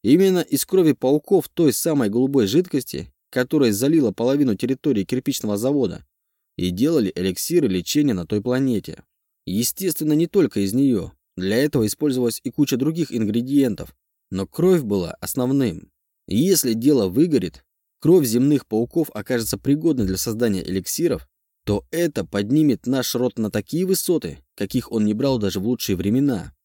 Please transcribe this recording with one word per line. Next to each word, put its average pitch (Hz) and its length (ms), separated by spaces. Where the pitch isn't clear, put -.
Именно 180 360
из - 260
крови 170 280
пауков 151 560
той 151 240
самой 143 360
голубой 127 380
жидкости, 131 640
которой 127 420
залила 131 400
половину 131 440
территории 123 480
кирпичного 120 540
завода, 123 480
и 90 120
делали 117 460
эликсиры 110 520
лечения 110 460
на 90 120
той 104 160
планете. 123 640
Естественно, 156 680
не 165 140
только 139 340
из 98 120
неё. 120 380
Для 95 200
этого 135 280
использовалась 123 580
и 131 60
куча 139 280
других 156 360
ингредиентов. 120 840
Но 95 160
кровь 175 340
была 98 300
основным. 127 680
И 101 100
если 143 360
дело 117 340
выгорит, 113 560
кровь 160 260
земных 127 400
пауков 120 480
окажется 110 440
пригодной 143 500
для 92 100
создания 110 460
эликсиров, 95 640
то 104 260
это 156 340
поднимет 120 600
наш 127 280
род 123 220
на 107 140
такие 151 340
высоты, 170 540
каких - 360
он 107 140
не 107 80
брал 131 240
даже 101 220
в 98 80
лучшие 113 280
времена. 110 580